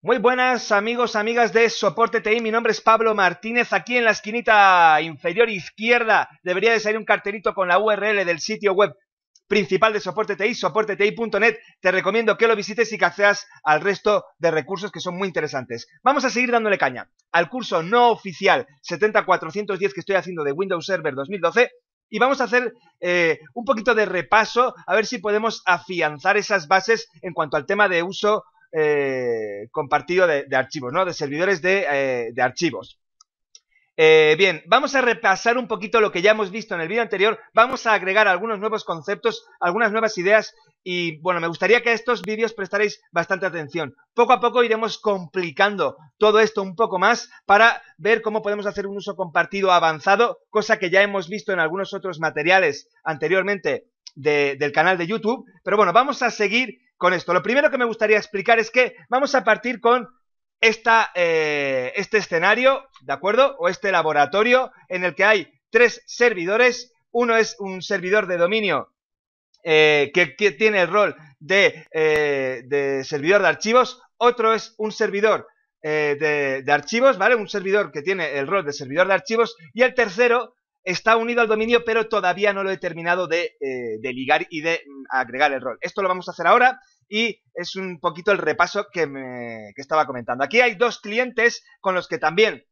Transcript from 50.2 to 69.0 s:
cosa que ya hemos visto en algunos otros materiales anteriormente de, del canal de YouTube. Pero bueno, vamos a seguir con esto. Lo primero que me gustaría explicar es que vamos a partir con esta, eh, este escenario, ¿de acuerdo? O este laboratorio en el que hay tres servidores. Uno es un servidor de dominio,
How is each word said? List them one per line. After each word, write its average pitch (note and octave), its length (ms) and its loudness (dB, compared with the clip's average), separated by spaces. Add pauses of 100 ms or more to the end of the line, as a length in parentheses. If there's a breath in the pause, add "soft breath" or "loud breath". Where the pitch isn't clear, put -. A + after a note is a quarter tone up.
cosa G#3+ 300 0
que F#3 100 -4
ya F#3+ 140 4
hemos G3 260 -2
visto G3+ 240 -6
en F3+ 60 -2
algunos F3 340 -4
otros F#3 260 -10
materiales D#3 720 0 (140)
anteriormente D#3+ 800 -2 (320)
de, C#3+ 440 0
del D3 120 -2
canal E3 260 2
de E3+ 80 -4
YouTube. A3 400 -4 (180 soft breath)
Pero F#3+ 140 0
bueno, F#3 160 4
vamos C4 300 2
a A#3 80 0
seguir G#3+ 480 -2 (160)
con F3+ 160 2
esto. F3 220 -2
Lo F3+ 100 2
primero C#4+ 260 2
que C#4 80 -2
me B3 60 0
gustaría G#3+ 340 2
explicar G#3 420 0
es A3 120 -4
que B3 240 0 (140 loud breath)
vamos C4 260 0
a C4 80 2
partir A3 380 -2
con A#3+ 260 2 (540)
esta, A3 520 2
eh, D3 840 0
este G#3 220 -2
escenario, G#3+ 680 0 (140)
¿de C3 100 -10
acuerdo? G#3 480 0
O E3+ 80 0
este F#3+ 240 -2
laboratorio F#3 800 2 (160 soft breath)
en F3+ 160 -6
el F3 100 -2
que F#3 120 0
hay G#3 260 2 (180)
tres A3+ 360 4
servidores. A#3 880 0 (180)
Uno A#3 240 0
es A3 240 0
un F#3+ 220 -10
servidor G3 460 -2
de F3+ 100 -2
dominio, F3 560 -2 (720)